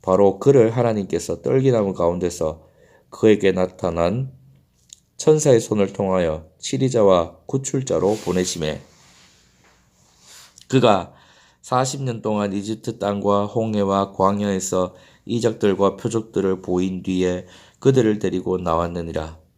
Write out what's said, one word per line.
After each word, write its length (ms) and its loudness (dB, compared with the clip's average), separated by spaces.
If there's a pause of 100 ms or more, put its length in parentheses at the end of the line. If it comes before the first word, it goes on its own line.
바로 380 4
그를 320 4
하나님께서 680 -2
떨기나무 520 0
가운데서 760 -2 (420)
그에게 420 4
나타난 800 -2 (840)
천사의 420 4
손을 340 -2
통하여 560 -2 (100)
치리자와 880 2
구출자로 800 -2
보내심에, 560 -4 (1900)
그가 460 4 (480)
사십 420 -4
년 180 -6
동안 320 -2
이집트 460 -6
땅과 460 0
홍해와 680 -2
광야에서 840 -2 (300)
이적들과 680 0
표적들을 640 -4
보인 400 -4
뒤에 440 -2 (340)
그들을 400 2
데리고 380 -2
나왔느니라. 840 -4 (180)